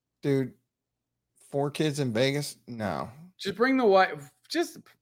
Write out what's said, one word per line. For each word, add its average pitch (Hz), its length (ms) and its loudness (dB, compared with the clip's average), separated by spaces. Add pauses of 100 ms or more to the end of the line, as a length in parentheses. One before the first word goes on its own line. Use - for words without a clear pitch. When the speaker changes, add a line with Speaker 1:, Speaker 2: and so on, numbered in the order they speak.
(220)
Speaker 1:
Dude, 135 300 0 (1000)
four 143 200 -2
kids 147 280 -2
in 131 140 -2
Vegas? 135 440 0 (100)
No. 101 420 -4 (300)
Speaker 2:
Just 196 180 -8
bring 262 220 2
the 247 80 2
wife. 180 440 4 (200)
Just 320 260 -2 (260)